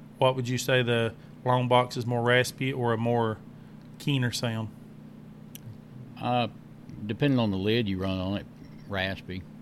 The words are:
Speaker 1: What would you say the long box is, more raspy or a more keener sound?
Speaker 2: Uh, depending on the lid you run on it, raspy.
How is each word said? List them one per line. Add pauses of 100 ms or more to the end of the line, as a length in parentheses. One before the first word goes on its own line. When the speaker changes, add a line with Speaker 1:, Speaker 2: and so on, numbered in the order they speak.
(180)
Speaker 1:
What
would
you
say
the (320)
long
box
is,
more
raspy
or
a
more (640)
keener
sound? (1500)
Speaker 2:
Uh, (580)
depending
on
the
lid
you
run
on
it, (440)
raspy. (180)